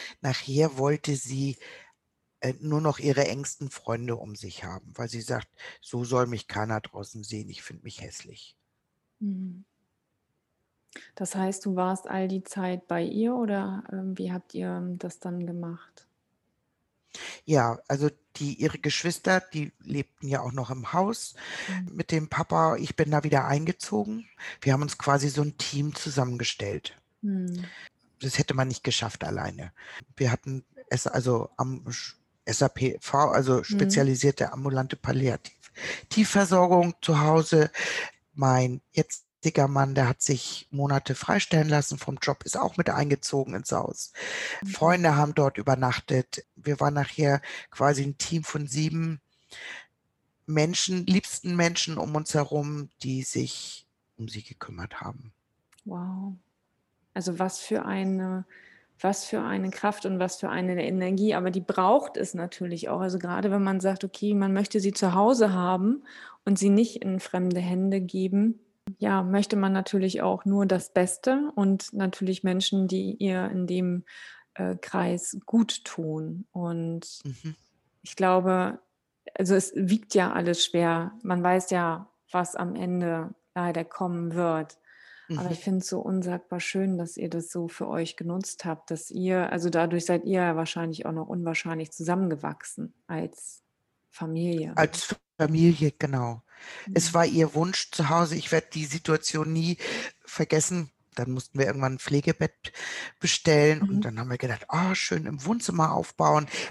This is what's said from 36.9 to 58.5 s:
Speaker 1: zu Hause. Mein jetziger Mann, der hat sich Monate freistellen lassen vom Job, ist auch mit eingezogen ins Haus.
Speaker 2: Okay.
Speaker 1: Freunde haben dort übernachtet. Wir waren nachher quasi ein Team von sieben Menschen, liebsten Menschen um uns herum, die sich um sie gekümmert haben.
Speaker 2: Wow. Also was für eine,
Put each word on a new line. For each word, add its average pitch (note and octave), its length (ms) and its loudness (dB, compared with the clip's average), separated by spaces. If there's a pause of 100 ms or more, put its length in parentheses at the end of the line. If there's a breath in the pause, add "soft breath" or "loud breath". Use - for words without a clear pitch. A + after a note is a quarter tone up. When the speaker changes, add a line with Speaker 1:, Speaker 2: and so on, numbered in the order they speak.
Speaker 1:
zu D3+ 200 4
Hause. D#3 500 6 (640 loud breath)
Mein B2+ 480 4 (100)
jetziger - 760 0
Mann, C#3 280 2
der C3+ 120 4
hat B2+ 140 0
sich - 500 -2
Monate C#3 440 0
freistellen E3 540 2
lassen D3 300 2
vom C#3 220 -6
Job, - 240 -2
ist - 120 -4
auch - 200 -2
mit E3+ 120 2
eingezogen C#3 680 0
ins - 160 -8
Haus. - 420 -4 (500 loud breath)
Speaker 2:
Okay. - 20 -6
Speaker 1:
Freunde F3 500 4
haben D3 200 4
dort C#3 220 4
übernachtet. B2+ 880 0 (100)
Wir D3 240 -4
waren C#3+ 160 2
nachher C#3 460 2 (300 loud breath)
quasi C#3 320 4
ein C#3 140 -4
Team D#3+ 260 -2
von D3 240 -6
sieben D#3 540 -2 (1200 loud breath)
Menschen, F3 600 0
liebsten F#3 480 0
Menschen E3+ 420 0
um D#3 180 -2
uns D#3 200 -2
herum, D3 560 -2 (100)
die C3 220 -4
sich - 640 -6 (300)
um A2+ 120 -8
sie G#2 140 -12
gekümmert - 580 -14
haben. A#2+ 320 -14 (520)
Speaker 2:
Wow. F#3 500 -8 (800)
Also F3 260 -4
was F#3+ 200 -2
für - 260 -4
eine, F#3 600 -2 (560 loud breath)